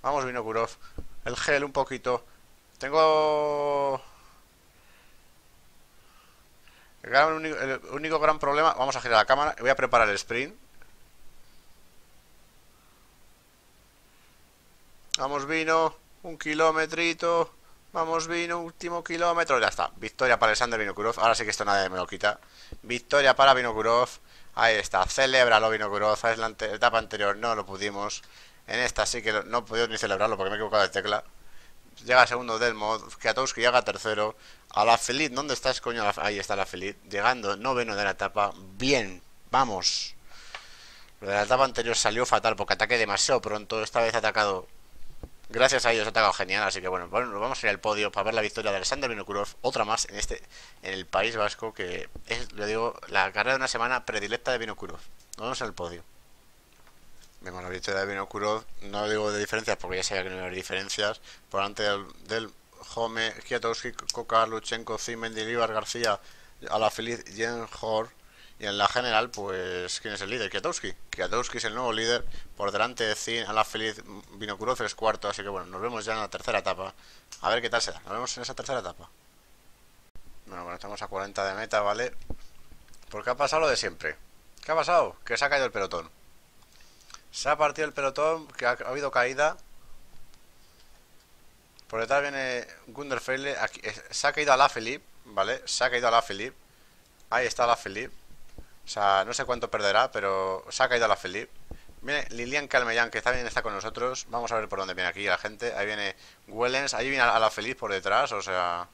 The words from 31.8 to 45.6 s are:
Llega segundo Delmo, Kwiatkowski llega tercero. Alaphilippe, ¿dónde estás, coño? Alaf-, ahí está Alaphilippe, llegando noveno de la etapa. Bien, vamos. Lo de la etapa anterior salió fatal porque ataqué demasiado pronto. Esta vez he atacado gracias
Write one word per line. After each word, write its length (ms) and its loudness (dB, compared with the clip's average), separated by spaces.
Llega 220 8
segundo 320 -2
Delmo, 400 2
Kwiatkowski 400 0
llega 220 6
tercero. 540 -2
Alaphilippe, 640 4
¿dónde 200 -2
estás, 260 -2
coño? 220 -4
Alaf-, 200 0
ahí 160 0
está 160 -2
Alaphilippe, 540 -6
llegando 480 0
noveno 400 0
de 80 0
la 60 2
etapa. 420 0
Bien, 460 0
vamos. 640 0
Lo 80 -8
de 60 0
la 80 4
etapa 220 6
anterior 320 0
salió 300 2
fatal 300 4
porque 180 0
ataqué 240 2
demasiado 420 2
pronto. 420 -4
Esta 180 0
vez 140 2
he 40 2
atacado 500 0
gracias 320 4